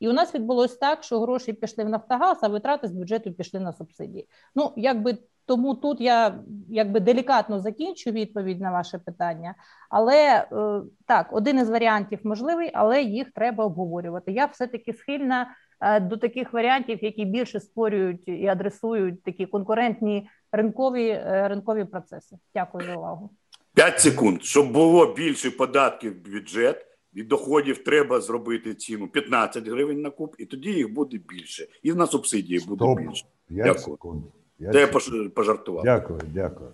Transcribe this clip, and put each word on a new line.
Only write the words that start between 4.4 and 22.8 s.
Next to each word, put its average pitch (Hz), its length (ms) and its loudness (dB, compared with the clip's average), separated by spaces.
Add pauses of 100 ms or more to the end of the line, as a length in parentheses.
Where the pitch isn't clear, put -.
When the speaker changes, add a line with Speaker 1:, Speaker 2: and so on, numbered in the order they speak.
Speaker 1:
Ну, 285 220 0
якби, 233 420 0 (280)
тому 254 280 2
тут 285 260 -4
я, 233 380 2 (300)
якби, 214 320 0
делікатно 226 600 2
закінчу 240 500 -6
відповідь 208 500 -4
на 190 100 -4
ваше 175 280 -4
питання. 170 560 -6 (360)
Але, 254 600 6
е, 208 300 -2 (240)
так, 220 260 4
один 247 260 2
із 233 120 2
варіантів 214 540 2
можливий, 285 500 -2
але 226 280 4
їх 233 300 -4
треба 226 320 -2
обговорювати. 175 680 -6
Я 190 140 2
все-таки 240 460 -6
схильна, 254 580 -4 (300)
е, 214 200 4
до 190 160 -2
таких 233 360 -4
варіантів, 233 520 0
які 214 200 -4
більше 214 360 -4
створюють 190 680 -2
і 180 180 -4
адресують 196 760 -2
такі 185 240 -6
конкурентні 208 840 -2 (240)
ринкові, 233 560 0
е, 196 400 0
ринкові 202 360 -2
процеси. 175 520 -14 (180)
Дякую 180 320 -6